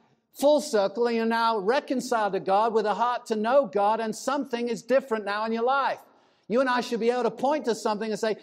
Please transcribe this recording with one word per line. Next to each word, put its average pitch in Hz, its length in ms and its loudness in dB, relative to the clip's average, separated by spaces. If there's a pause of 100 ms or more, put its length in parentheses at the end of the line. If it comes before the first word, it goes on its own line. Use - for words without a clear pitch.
(320)
full 294 300 4
circle, 220 440 0
and 233 80 0
you're 226 120 0
now 226 320 0
reconciled 226 760 0
to 190 80 -2
God 202 320 2
with 208 140 0
a 208 80 0
heart 233 320 -2
to 220 100 -2
know 240 300 2
God, 208 340 2
and 220 160 -4
something 247 520 -4
is 220 120 -6
different 233 460 0
now 208 180 -4
in 226 80 -4
your 226 120 -2
life. 254 340 0 (500)
You 226 120 2
and 269 100 2
I 247 100 2
should 233 200 -4
be 233 100 2
able 247 140 0
to 220 60 2
point 269 360 -2
to 226 80 0
something 220 360 -4
and 208 80 -4
say, 220 240 -2